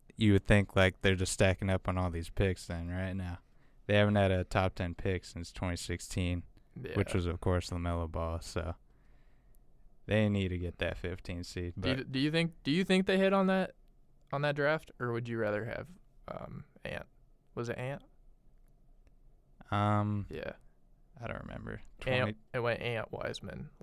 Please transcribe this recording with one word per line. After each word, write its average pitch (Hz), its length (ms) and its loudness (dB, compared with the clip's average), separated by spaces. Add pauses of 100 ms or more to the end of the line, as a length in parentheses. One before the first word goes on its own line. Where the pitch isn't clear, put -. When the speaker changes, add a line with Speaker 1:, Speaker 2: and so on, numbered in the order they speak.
(180)
Speaker 1:
you 107 160 8
would 98 120 6
think, 101 300 6
like, 95 260 6
they're 95 140 6
just 92 180 0
stacking 95 360 4
up 95 180 0
on 92 100 0
all 90 140 0
these 82 180 -6
picks 95 380 0
then, 85 220 -6
right 92 240 -4
now. 95 260 -6 (480)
They 104 80 4
haven't 104 200 6
had 98 160 6
a 90 120 2
top 95 320 0
ten 87 180 -4
pick 92 320 -4
since - 280 -12
twenty 87 240 -4
sixteen, 87 640 -4 (520)
which 101 140 0
Speaker 2:
Yeah. - 60 0
Speaker 1:
was, 87 120 0
of 82 120 -2
course, 90 300 0
LaMelo 85 420 -4
Ball, 82 300 -4
so 82 340 -6 (1300)
they 107 240 2
need 98 200 0
to 90 80 -4
get 87 220 -6
that 85 180 -2
fifteen 87 460 -8
seed. 87 360 -8
Speaker 2:
Do 156 100 -2
you, 131 60 2
Speaker 1:
But - 160 -6
Speaker 2:
do 131 80 -2
you 147 120 2
think, 165 220 2 (100)
do 135 80 0
you 185 120 2
think 190 240 4
they 190 100 4
hit 190 160 4
on 190 140 4
that, 190 260 0 (580)
on 143 120 -2
that 143 120 2
draft, 147 440 0
or 123 140 -2
would 117 140 -2
you 117 120 -2
rather 104 260 2
have, - 220 -6 (400)
um, - 380 -10 (200)
Ant? - 200 -8 (500)
Was 120 140 -4
it - 80 -6
Ant? 131 260 -8 (1700)
Speaker 1:
Um, 104 580 0
Speaker 2:
Yeah. - 240 -8 (680)
Speaker 1:
I 117 60 -10
don't - 140 -8
remember. - 400 -10 (260)
Speaker 2:
Ant, 127 180 2
Speaker 1:
Twenty 107 100 -4 (180)
Speaker 2:
it 131 60 -4
went 117 220 -2
Ant, 117 300 -6
Wiseman, - 580 -8 (140)